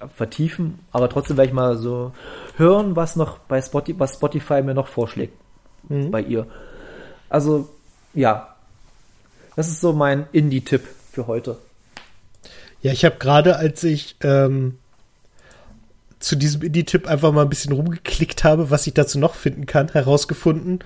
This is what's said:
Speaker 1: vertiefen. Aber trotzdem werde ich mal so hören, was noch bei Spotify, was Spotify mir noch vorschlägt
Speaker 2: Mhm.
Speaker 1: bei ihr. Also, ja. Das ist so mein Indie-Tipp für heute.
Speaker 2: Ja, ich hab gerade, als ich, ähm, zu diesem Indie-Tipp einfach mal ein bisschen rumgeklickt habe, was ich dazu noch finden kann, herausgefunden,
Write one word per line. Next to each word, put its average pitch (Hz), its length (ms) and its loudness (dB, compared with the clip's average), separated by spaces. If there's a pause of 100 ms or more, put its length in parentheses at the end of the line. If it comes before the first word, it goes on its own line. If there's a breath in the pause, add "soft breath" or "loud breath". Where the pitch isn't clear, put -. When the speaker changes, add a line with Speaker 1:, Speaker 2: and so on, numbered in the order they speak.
(160)
Speaker 1:
vertiefen. 156 640 -4 (120)
Aber 123 180 0
trotzdem 139 280 -4
werde 135 120 6
ich 127 40 -6
mal 127 240 0
so 123 340 -6 (460 loud breath)
hören, 190 380 4
was 165 200 -2
noch 156 240 -4
bei 131 220 -4
Spotify, 143 380 -4
was 135 140 -2
Spotify 147 480 -2
mir 135 120 -2
noch 135 140 -2
vorschlägt - 460 -6 (560)
Speaker 2:
Mhm. 143 220 -4
Speaker 1:
bei 110 100 -2
ihr. 113 260 -4 (840 loud breath)
Also, 147 380 0 (460)
ja. 120 360 0 (1040 soft breath)
Das 160 120 -2
ist 160 140 -6
so 170 120 2
mein 143 380 0
Indie-Tipp 135 500 0 (300)
für 117 160 -8
heute. 113 300 -6 (1200 loud breath)
Speaker 2:
Ja, 135 100 0
ich 131 140 0
hab - 140 2
gerade, 151 380 6
als 156 260 -2
ich, 156 400 -2
ähm, 135 540 2 (1400 soft breath)
zu - 160 -2
diesem 147 260 0
Indie-Tipp 165 460 0
einfach 156 240 2
mal 147 120 4
ein 143 60 2
bisschen 143 240 -2
rumgeklickt 160 720 -2
habe, 156 280 4
was - 160 2
ich 143 60 -6
dazu 143 260 2
noch 160 160 2
finden 143 300 -4
kann, 147 240 0
herausgefunden, 160 960 0